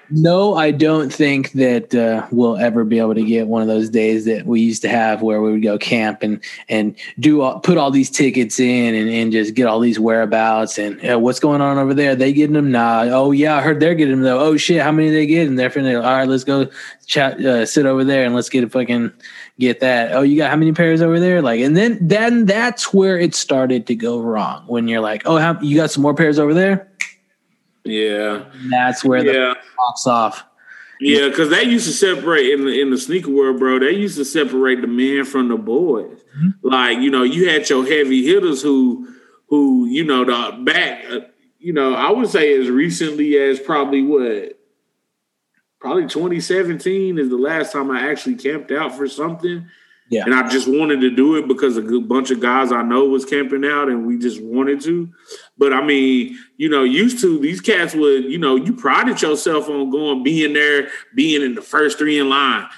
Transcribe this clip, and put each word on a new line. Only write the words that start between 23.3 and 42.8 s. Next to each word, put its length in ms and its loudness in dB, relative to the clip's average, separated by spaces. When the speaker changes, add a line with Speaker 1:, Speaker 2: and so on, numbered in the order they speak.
Speaker 1:
started 540 -2
to 80 -2
go 240 -4
wrong. 480 -4
When 180 -2
you're 140 -2
like, 260 -4
"Oh, 120 2
how, 220 0
you 160 0
got 140 2
some 140 -2
more 100 2
pairs 240 2
over 160 2
there?" 380 0
Speaker 2:
Yeah. 680 -4
Speaker 1:
And 200 -8
that's 320 0
where 180 2
the 100 2
Speaker 2:
Yeah. 220 0
Speaker 1:
pops 300 -2
off. 360 0
Speaker 2:
Yeah, 300 2
'cause 200 0
they 120 2
used 240 0
to 60 -4
separate 600 2
in 120 0
the, 160 0
in 100 0
the 80 0
sneaker 320 -4
world, 300 2
bro. 180 2
They 140 2
used 240 -4
to 80 -4
separate 560 0
the 80 -4
men 360 0
from 240 -2
the 80 0
boys. 600 -2
Speaker 1:
Mm-hmm. 320 0
Speaker 2:
Like, 300 2
you 120 2
know, 120 2
you 260 2
had 200 0
your 180 2
heavy 400 2
hitters 360 2
who, 440 0
who, 380 2
you 180 -2
know, 200 0
the 400 -2
back, 460 -2
uh, 100 -8
you 120 -8
know, 220 0
I 160 0
would 180 0
say 300 2
as 100 0
recently 680 0